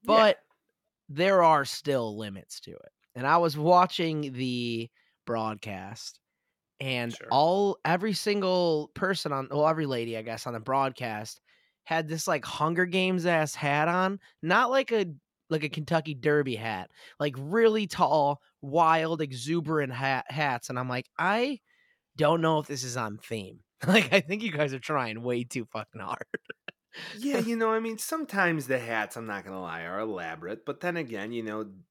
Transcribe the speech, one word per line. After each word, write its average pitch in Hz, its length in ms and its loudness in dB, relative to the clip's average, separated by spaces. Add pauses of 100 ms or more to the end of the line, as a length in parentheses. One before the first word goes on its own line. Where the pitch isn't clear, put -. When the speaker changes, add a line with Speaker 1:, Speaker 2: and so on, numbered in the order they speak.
Speaker 1:
Yeah. - 40 -6
Speaker 2:
But 214 300 8 (680)
there 180 340 4
are 160 240 8
still 120 520 -2
limits 101 420 -12
to - 120 -20
it. - 200 -20 (240)
And 123 100 -6
I 156 120 4
was 165 200 2
watching 160 760 2
the 120 560 -4 (360)
broadcast, 107 960 -8 (640)
and 123 340 -4
Speaker 1:
Sure. - 160 -16
Speaker 2:
all, 180 540 4
every 185 280 2
single 180 800 0
person 185 380 -2
on, 135 200 -4
well, 147 160 4
every 160 180 2
lady, 117 320 -2
I 110 40 -6
guess, 113 260 -8
on 123 60 -6
the 113 60 -6
broadcast 127 800 -2 (460)
had 160 240 -2
this, 160 180 -4
like, 156 180 0
Hunger 170 400 0
Games 185 400 0
ass 160 300 2
hat 147 320 2
on, 185 320 0 (240)
not 214 260 4
like 262 220 0
a, 214 140 2 (440)
like 156 140 0
a 151 60 -4
Kentucky 156 440 -2
Derby 139 440 2
hat, 107 340 -6 (280)
like, 147 180 0
really 214 500 2
tall, 147 540 2 (200)
wild, 160 600 2
exuberant 143 720 -2
ha-, 131 340 -2
hats. 131 420 -2
And 127 80 -4
I'm 127 120 -4
like, 127 180 -4 (100)
"I 226 420 0 (580)
don't 156 240 4
know 160 180 4
if 147 80 -6
this 131 160 -6
is 123 140 -6
on 107 200 -6
theme." 107 440 -10 (200)
<laughs> - 60 -2
Like, 185 260 6
I 196 60 8
think 196 240 -4
you 214 80 -4
guys 147 220 -2
are 131 60 -8
trying 120 440 -4
way 123 220 -2
too 123 200 -6
fucking - 360 -10
hard. - 260 -8
<laughs> - 100 -10 (800)
Speaker 1:
Yeah, 269 200 -2
you 233 180 0
know, 226 160 2
I 220 80 2
mean, 226 200 -4
sometimes 196 680 0
the 131 120 2
hats, 113 360 -4
I'm 113 120 -10
not 98 180 -8
gonna 95 160 -8
lie, 82 220 -8
are 92 160 -6
elaborate. 90 680 -8
But - 160 -8
then 175 160 -4
again, 113 340 -6
you 117 120 -6
know 107 260 -6 (220)